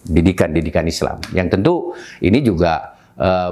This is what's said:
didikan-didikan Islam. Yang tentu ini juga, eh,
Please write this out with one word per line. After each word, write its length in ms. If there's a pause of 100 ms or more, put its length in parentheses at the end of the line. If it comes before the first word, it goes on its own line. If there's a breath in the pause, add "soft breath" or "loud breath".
didikan-didikan 880
Islam. 400
Yang 240
tentu 400 (240 loud breath)
ini 240
juga, 560 (160 loud breath)
eh, 360